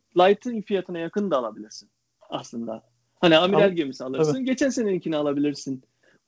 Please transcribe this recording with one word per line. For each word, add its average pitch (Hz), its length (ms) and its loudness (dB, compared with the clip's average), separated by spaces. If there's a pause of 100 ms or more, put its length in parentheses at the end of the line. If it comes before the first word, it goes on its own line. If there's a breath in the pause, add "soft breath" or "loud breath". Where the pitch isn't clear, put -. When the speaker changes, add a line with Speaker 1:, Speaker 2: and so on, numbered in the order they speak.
(160)
Speaker 1:
Lite'ın 208 460 2
fiyatına 180 360 -6
yakın 175 320 -4
da 147 80 0
alabilirsin 107 500 -10 (420)
aslında. 117 520 -10 (380)
Hani 165 160 6
amiral 180 280 4
Speaker 2:
Ama 196 40 6
Speaker 1:
gemisi 143 360 -4
alırsın, 151 280 0
Speaker 2:
tabii. 262 120 -4
Speaker 1:
geçen 262 240 0
seneninkini 190 480 -2
alabilirsin. 143 680 -2 (460)